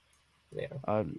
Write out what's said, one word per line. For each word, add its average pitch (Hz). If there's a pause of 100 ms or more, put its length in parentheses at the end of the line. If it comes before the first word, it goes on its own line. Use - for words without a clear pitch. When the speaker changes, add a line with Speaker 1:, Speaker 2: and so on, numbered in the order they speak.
(560)
Speaker 1:
Mm-hmm. -
Yeah. - (200)
Speaker 2:
Uh, 107 (160)